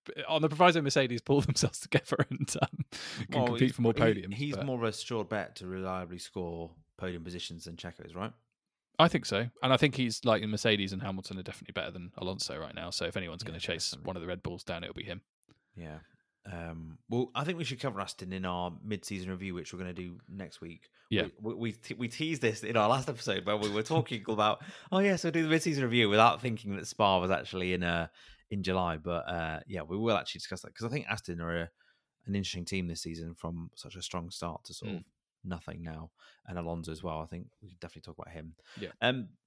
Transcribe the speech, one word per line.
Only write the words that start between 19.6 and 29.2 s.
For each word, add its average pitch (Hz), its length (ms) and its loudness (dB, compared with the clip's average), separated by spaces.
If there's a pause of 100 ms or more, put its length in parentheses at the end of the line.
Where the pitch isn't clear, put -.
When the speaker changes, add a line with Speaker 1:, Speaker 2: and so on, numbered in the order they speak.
Speaker 2:
we're 90 60 -8
gonna 90 140 -6
do 87 340 -10
next 90 320 -12
week. 85 300 -14 (200)
Speaker 1:
Yeah. 98 180 2 (140)
Speaker 2:
We, 107 120 -4
we, - 20 -8
we 113 160 -2
te-, - 220 -10
we 120 160 -4
teased 156 320 -2
this 110 220 2
in 110 120 0
our 107 140 8
last 131 180 2
episode 101 380 -2
where 104 120 2
we 104 140 0
were 107 100 0
talking 120 440 0
<laughs> - 20 -18
about, 107 340 4 (300)
"Oh, 185 80 4
yeah, 196 160 6
so 165 160 0
do 165 100 2
the 156 80 2
mid-season 156 360 4
review," 117 240 6
without 110 320 8
thinking 107 340 -2
that 87 100 -6
Spa 98 340 6
was 90 120 2
actually 90 420 0
in, 90 80 2
uh, 85 260 2 (440)
in 101 100 -2
July. 90 360 2
But, 85 320 -2